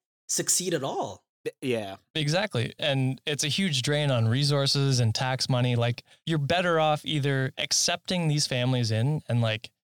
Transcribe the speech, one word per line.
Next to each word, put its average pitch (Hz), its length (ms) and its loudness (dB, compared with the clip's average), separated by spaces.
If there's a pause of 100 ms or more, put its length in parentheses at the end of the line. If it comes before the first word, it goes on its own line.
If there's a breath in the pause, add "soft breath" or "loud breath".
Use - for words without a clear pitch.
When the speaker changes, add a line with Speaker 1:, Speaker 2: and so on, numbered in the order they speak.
(300)
Speaker 1:
succeed 180 440 0
at 135 120 0
all. 151 400 -6 (180)
Speaker 2:
Th-, - 180 -6
yeah. 107 360 -4 (180)
Speaker 3:
Exactly. 151 640 -2
And 135 480 0
it's 151 160 -2
a 151 60 -2
huge 147 320 0
drain 147 280 0
on 117 200 2
resources 139 720 2
and 113 120 2
tax 131 360 -2
money. 123 260 2
Like, 120 300 -2 (200 soft breath)
you're 160 120 0
better 165 420 2
off 156 260 2
either 139 520 0
accepting 175 720 -2
these 147 180 0
families 123 440 0
in 135 360 0
and, 120 140 0
like, 110 280 -2 (140)